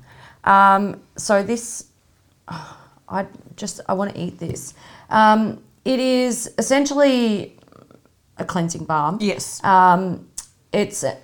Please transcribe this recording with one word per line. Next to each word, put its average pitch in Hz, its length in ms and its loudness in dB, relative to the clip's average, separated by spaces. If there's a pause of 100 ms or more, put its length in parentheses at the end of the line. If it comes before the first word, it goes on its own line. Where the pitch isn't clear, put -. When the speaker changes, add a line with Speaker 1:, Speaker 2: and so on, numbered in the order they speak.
(460)
Speaker 1:
Um, 196 560 4 (160)
so 202 260 0
this, 233 420 -8 (300)
<sighs> - 920 -20
I 190 160 -6 (320)
just, - 320 -12
I 196 40 0
wanna 196 220 -4
eat - 240 -10
this. - 340 -10 (360)
Um, 220 500 2 (240)
it 254 160 -2
is 254 580 -2
essentially 269 1000 0 (800)
a - 80 -8
cleansing 170 400 -4
balm. 156 360 -2
Speaker 2:
Yes. - 420 -6
Speaker 1:
Um, 185 640 4 (440)
it's - 320 -2
an 135 200 -4